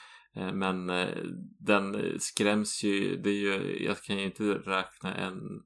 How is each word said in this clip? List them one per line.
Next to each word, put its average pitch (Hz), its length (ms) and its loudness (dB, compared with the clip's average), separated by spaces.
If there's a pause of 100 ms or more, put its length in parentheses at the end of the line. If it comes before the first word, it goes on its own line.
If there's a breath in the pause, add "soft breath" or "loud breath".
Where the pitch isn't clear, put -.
(360 loud breath)
Eh, 92 180 -2
men, 92 360 0
eh, 90 280 0 (420)
den 101 600 2
skräms 104 640 2
ju, 98 340 2
det 95 120 0
är 101 40 2
ju, 98 500 0
jag 101 200 0
kan 101 140 -2
ju 98 80 -2
inte 95 180 -4
räkna 95 720 0
en, 95 240 -4 (260)